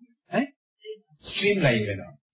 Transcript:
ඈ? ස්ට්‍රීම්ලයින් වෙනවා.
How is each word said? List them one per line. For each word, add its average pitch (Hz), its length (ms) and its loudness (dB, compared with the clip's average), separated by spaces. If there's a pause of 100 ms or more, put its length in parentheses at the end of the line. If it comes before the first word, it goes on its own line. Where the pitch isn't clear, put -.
(300)
ඈ? 214 140 2 (800)
ස්ට්‍රීම්ලයින් 165 640 2
වෙනවා. 101 280 -6 (200)